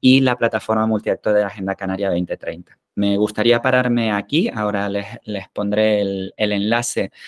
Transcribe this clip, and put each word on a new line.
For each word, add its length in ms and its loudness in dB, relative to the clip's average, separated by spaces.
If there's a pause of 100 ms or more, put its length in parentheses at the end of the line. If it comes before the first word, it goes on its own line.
y 220 6
la 140 2
Plataforma 500 0
Multiactor 480 0
de 80 4
la 60 0
Agenda 280 -4
Canaria 340 -2
veinte 260 -2
treinta. 420 -12 (180)
Me 200 0
gustaría 460 2
pararme 480 2
aquí, 420 0
ahora 360 -2
les, 180 -4 (160)
les 280 -8
pondré 500 0
el, 360 -4
el 140 0
enlace 600 -2 (160)